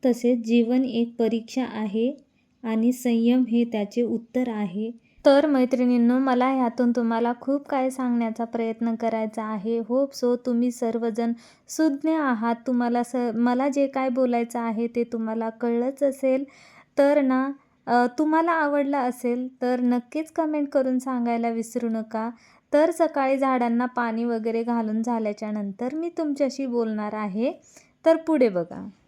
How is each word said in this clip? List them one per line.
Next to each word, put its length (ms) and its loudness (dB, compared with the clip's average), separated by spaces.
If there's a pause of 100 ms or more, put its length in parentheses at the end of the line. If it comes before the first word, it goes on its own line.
तसेच 320 2
जीवन 460 2
एक 340 -2
परीक्षा 460 -2
आहे 500 -2 (500)
आणि 280 2
संयम 520 2
हे 200 2
त्याचे 380 -2
उत्तर 460 -2
आहे. 560 -6 (220)
तर 200 8
मैत्रिणींनो, 720 4
मला 300 2
ह्यातून 480 2
तुम्हाला 440 0
खूप 280 -4
काय 220 0
सांगण्याचा 540 -2
प्रयत्न 500 -4
करायचा 500 -4
आहे. 360 -4
Hope 440 -2
so 120 2 (100)
तुम्ही 240 0
सर्वजण 600 -2 (360)
सुज्ञ 420 0
आहात, 440 0 (120)
तुम्हाला 360 0
स-, 140 -6 (180)
मला 340 2
जे 180 2
काय 220 -2
बोलायचं 500 0
आहे 280 -2
ते 180 -2
तुम्हाला 460 -4
कळलंच 520 -2
असेल. 420 0 (540)
तर 220 4
ना, 300 2 (360)
अ, 200 4 (120)
तुम्हाला 340 2
आवडलं 440 0
असेल 680 -2
तर 180 0
नक्कीच 520 0
कमेंट 360 -2
करून 300 2
सांगायला 500 -2
विसरू 400 -4
नका. 420 -4 (420)
तर 180 4
सकाळी 480 0
झाडांना 480 0
पाणी 380 -4
वगैरे 380 -2
घालून 400 -2
झाल्याच्या 480 -4
नंतर 440 -4
मी 140 -4 (100)
तुमच्याशी 480 -2
बोलणार 480 -2
आहे, 380 -2 (540)
तर 100 6
पुढे 320 2
बघा. 400 -4 (200)